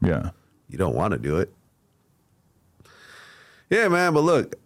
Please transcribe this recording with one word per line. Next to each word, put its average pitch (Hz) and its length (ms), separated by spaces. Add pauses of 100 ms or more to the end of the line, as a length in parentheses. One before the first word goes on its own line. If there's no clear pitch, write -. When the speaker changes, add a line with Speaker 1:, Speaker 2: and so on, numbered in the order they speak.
Speaker 1:
Yeah. 87 260 (400)
Speaker 2:
You - 80
don't 78 180
wanna 85 220
do 71 220
it. - 120 (2250)
Yeah, 214 180
man, 175 240
but 151 80
look, 156 460